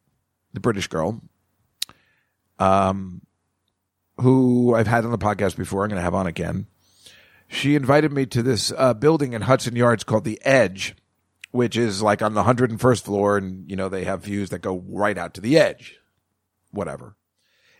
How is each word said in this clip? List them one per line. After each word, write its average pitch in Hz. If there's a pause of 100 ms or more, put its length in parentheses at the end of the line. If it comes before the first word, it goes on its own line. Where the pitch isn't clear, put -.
(540)
the 123
British 98
girl, 95 (1400)
um, 95 (960)
who 123
I've 113
had 117
on 120
the 110
podcast 98
before, 95
I'm 107
gonna 95
have 87
on 92
again. 85 (800)
She 143
invited 143
me 139
to 120
this, 123
uh, 127
building 139
in 107
Hudson 127
Yards 120
called 110
The 107
Edge, 104 (560)
which 120
is, 107
like, 104
on 107
the 104
hundred 123
and 110
first 120
floor, 101
and, 95
you 98
know, 95
they 92
have 92
views 101
that 92
go 92
right 98
out 85
to 87
the 131
edge. - (760)
Whatever. 73 (640)